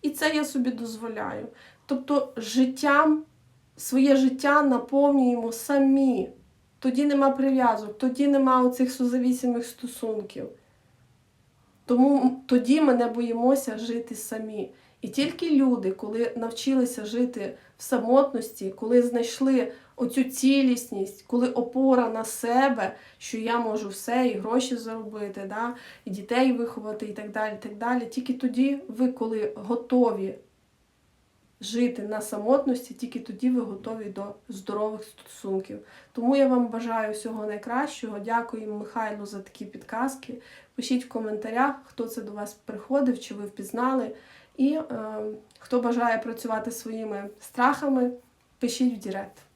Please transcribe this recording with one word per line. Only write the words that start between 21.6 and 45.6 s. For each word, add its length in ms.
на 160
себе, 720
що 200
я 200
можу 300
все, 400
і 100
гроші 380
заробити, 720
да, 260
і 60
дітей 420
виховати, 540
і 60
так 180
далі, 300
так 160
далі, 300
тільки 280
тоді 440
ви, 200
коли 480
готові 800
жити 420
на 180
самотності, 760
тільки 260
тоді 300
ви 100
готові 440
до 200
здорових 560
стосунків. 760
Тому 240
я 100
вам 200
бажаю 460
всього 340
найкращого. 720
Дякую 560
Михайлу 520
за 140
такі 240
підказки. 720
Пишіть 300
в 40
коментарях, 640
хто 200
це 180
до 100
вас 220
приходив, 680
чи 140
ви 100
впізнали. 640
І, 140
е, 120
хто 220